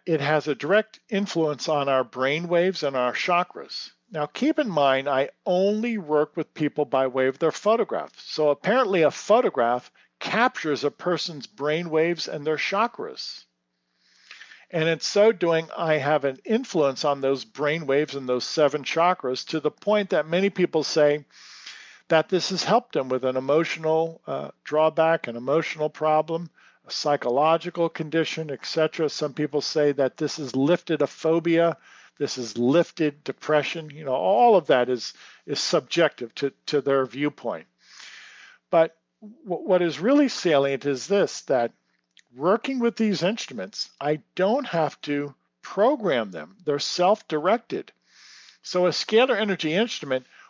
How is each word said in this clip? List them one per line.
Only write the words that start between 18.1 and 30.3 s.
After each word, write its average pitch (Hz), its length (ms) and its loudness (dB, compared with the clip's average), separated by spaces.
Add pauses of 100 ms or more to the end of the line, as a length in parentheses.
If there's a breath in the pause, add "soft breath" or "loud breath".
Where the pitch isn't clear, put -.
and 131 120 -6
those 123 180 0
seven 147 380 0
chakras 165 640 0
to 160 120 -4
the 151 120 -2
point 208 400 -2
that 156 160 0
many 185 220 0
people 165 340 0
say 147 420 2 (840 loud breath)
that 160 220 2
this 180 220 0
has 185 120 -4
helped 226 300 0
them 135 160 -2
with 127 160 -2
an 127 100 0
emotional, 160 920 0
uh, 143 240 -8 (120)
drawback, 156 640 2
an 117 80 -8
emotional 151 540 -2
problem, 156 600 0 (360 soft breath)
a - 60 -18
psychological 160 1000 0
condition, 160 600 -4
et 135 160 -10
cetera. 156 440 0
Some 139 240 -6
people 147 280 -2
say 147 320 2
that 135 240 0
this 151 200 -4